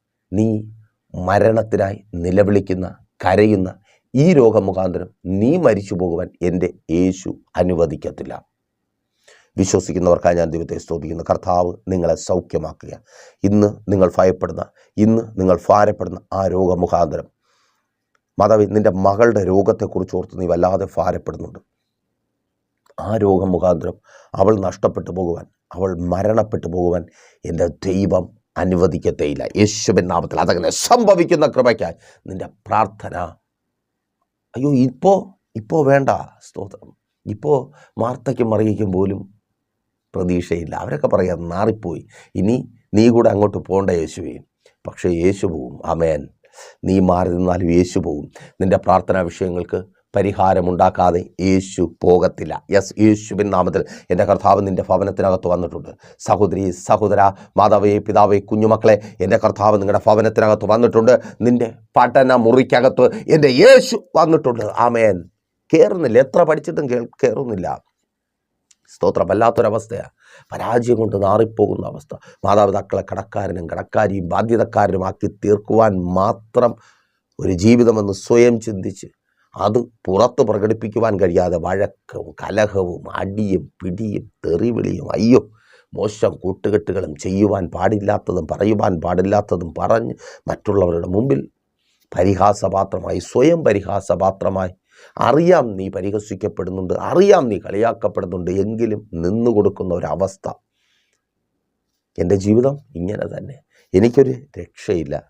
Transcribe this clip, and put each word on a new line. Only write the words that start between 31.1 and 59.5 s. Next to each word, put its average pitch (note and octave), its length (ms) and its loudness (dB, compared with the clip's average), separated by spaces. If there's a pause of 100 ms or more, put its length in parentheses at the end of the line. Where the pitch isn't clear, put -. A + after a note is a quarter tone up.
കൃപയ്ക്കായി A2+ 420 -2 (320)
നിൻ്റെ F#2 180 -12 (200)
പ്രാർത്ഥന. G#2+ 480 -4 (1400)
അയ്യോ, C#3+ 180 0 (160)
ഇപ്പോ, F#3 260 2 (460)
ഇപ്പോ C3 160 -6 (140)
വേണ്ട. C#3 200 2 (380)
സ്തോത്രം. - 400 -16 (460)
ഇപ്പോ D3 180 -4 (500)
മാർത്തയ്ക്കും B2 520 -4
മറിയയ്ക്കും G#2 420 0
പോലും G2 260 -2 (920)
പ്രതീക്ഷയില്ല. F2+ 680 -4
അവരൊക്കെ C#3+ 300 -2
പറയാ, F#2 220 0 (160)
"നാറിപ്പോയി, F2+ 500 -4 (400)
ഇനി A2 160 0 (400)
നീ A2 80 6 (100)
കൂടെ A#2+ 180 4
അങ്ങോട്ട് G2+ 360 0
പോണ്ട F#2+ 220 0 (100)
യേശുവേ." D#2 340 -10 (520)
പക്ഷേ - 220 -6 (120)
യേശു G2 320 0
പോവും. C2 220 -10 (180)
ആമേൻ. D#2+ 300 -2 (640)
നീ F#2 100 2 (140)
മാറി F2+ 260 0
നിന്നാലും F2+ 400 -2
യേശു F2+ 300 2
പോവും. D2+ 200 -8 (340)
നിൻ്റെ F2+ 240 2
പ്രാർത്ഥനാ F#2 440 2
വിഷയങ്ങൾക്ക് F2 500 -6 (380)
പരിഹാരമുണ്ടാക്കാതെ F#2 1080 2 (240)
യേശു F#2+ 360 0 (200)
പോകത്തില്ല. F2 520 2 (200)
യെസ്, G2 180 0 (120)
യേശുവിൻ G#2 500 0
നാമത്തിൽ F#2 280 0 (300)
എൻ്റെ F#2+ 180 2
കർത്താവ് G2 360 4
നിൻ്റെ F#2+ 220 -2
ഭവനത്തിനകത്ത് F#2+ 640 0
വന്നിട്ടുണ്ട്. E2+ 400 -6 (340)
സഹോദരി, G2 380 0 (240)
സഹോദര, G#2 320 2 (400)
മാതാവേ, G#2 320 4 (160)
പിതാവേ, G#2 300 4 (120)
കുഞ്ഞുമക്കളെ, G#2+ 460 4 (280)
എൻ്റെ G#2 200 2
കർത്താവ് G#2 380 2